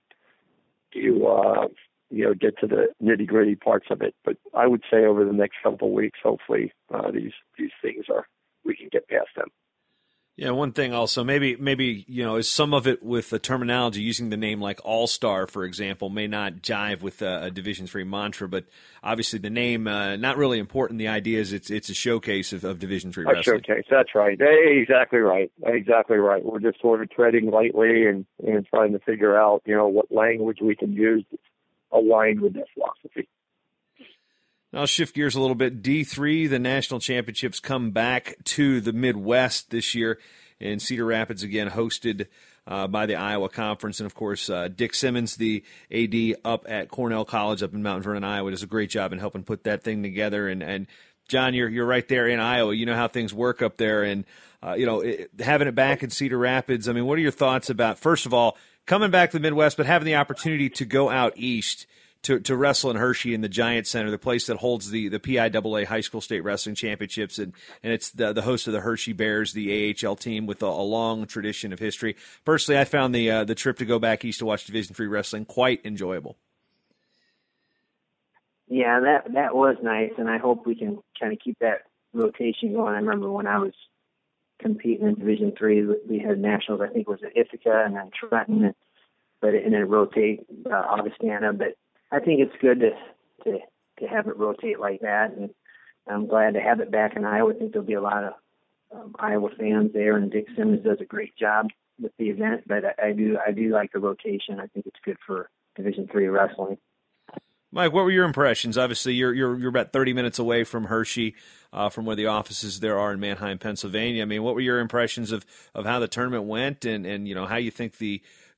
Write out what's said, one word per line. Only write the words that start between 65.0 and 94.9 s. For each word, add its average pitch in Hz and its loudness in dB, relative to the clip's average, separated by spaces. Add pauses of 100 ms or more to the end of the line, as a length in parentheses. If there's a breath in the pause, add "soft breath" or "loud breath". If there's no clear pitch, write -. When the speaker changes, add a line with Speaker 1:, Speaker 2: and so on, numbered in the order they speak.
Speaker 2:
the 101 -4
P 127 -2
I 117 2
double 107 -2
A 104 0
high 110 -2
school 110 -8
state 104 -6
wrestling 101 -6
championships, 104 -6
and, 95 -8 (320 loud breath)
and 113 -4
it's - -4
the, 107 -2
the 107 -2
host 120 -2
of 113 -2
the 104 -2
Hershey 113 -4
Bears, 107 -2
the 104 -6
A 104 0
H 104 -2
L 101 -2
team 110 -6
with 101 -8
a, 107 -2
a 90 -2
long 110 -2
tradition 104 -8
of 92 -10
history. 110 -6 (280 loud breath)
Personally, 151 4
I 139 4
found 131 2
the, 117 2
uh, 110 2
the 110 -2
trip 131 -2
to 127 -6
go 113 2
back 110 0
east 113 -8
to 117 -4
watch 107 -2
Division 101 -6
three 107 -6
wrestling 104 -4
quite 127 0
enjoyable. 92 -8 (2250)
Speaker 3:
Yeah, 123 2
that, 143 4
that 139 2
was 131 6
nice, 110 0
and 113 -2
I 113 0
hope 117 0
we 117 0
can 104 -4 (220)
kinda 107 -4
keep 117 -8
that 110 0 (300)
rotation 120 -2
going. 220 0
I 208 -2
remember 208 -2
when 202 -4
I 104 2
was 98 -2 (840)
competing 110 -2
in 104 2
Division 104 0
three, 104 4 (220)
we 110 -2
had 104 0
nationals, 104 0
I 101 -2
think 107 -2
it - -4
was 98 -6
at - -14
Ithaca 113 2
and 104 -4
then 98 -10
Trenton, 214 0 (640)
but 107 4
it, 104 0
and 110 2
then 101 2
rotate, 107 2 (240)
uh, 220 -2
Augustana. 208 -2
But - -4 (360)
I 139 0
think 156 4
it's 135 2
good 123 6
to, 117 4 (520)
to, 196 -4 (400)
to - -6
have 214 -4
it - -8
rotate 107 -4
like 101 -4